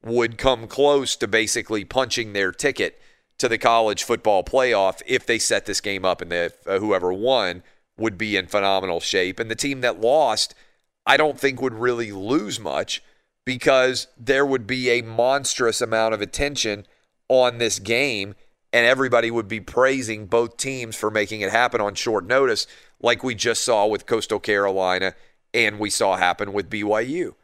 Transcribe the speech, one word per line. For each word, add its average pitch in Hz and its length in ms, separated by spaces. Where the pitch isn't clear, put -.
would 113 340
come 120 300
close 143 500
to 117 120
basically 107 560
punching 117 480
their 98 200
ticket 113 480
to 127 120
the 113 100
college 113 460
football 104 400
playoff 110 640
if 127 200
they 117 140
set - 260
this 101 140
game 98 240
up, 90 180
and 87 80
the, 87 220
uh, 95 120
whoever 92 340
won 98 520
would 107 200
be 104 200
in 92 100
phenomenal 95 540
shape. 92 400
And 113 100
the 113 60
team 139 240
that 117 200
lost, 123 540
I 135 120
don't 147 220
think 131 220
would 127 140
really 117 380
lose 113 480
much, 82 420
because 131 600
there 135 300
would 131 220
be 127 220
a 120 120
monstrous 120 800
amount 113 340
of 101 60
attention 113 680
on 123 300
this 113 220
game, 110 560
and 120 140
everybody 120 460
would 110 160
be 110 120
praising 117 680
both 117 300
teams 123 380
for 107 160
making 107 300
it 98 100
happen 117 300
on 101 140
short 104 320
notice, 127 420
like 120 240
we 127 100
just 113 300
saw 107 200
with 104 220
Coastal 110 320
Carolina 95 760
and 107 280
we 104 100
saw 95 260
happen 92 360
with 98 180
B 104 140
Y 107 160
U. 135 440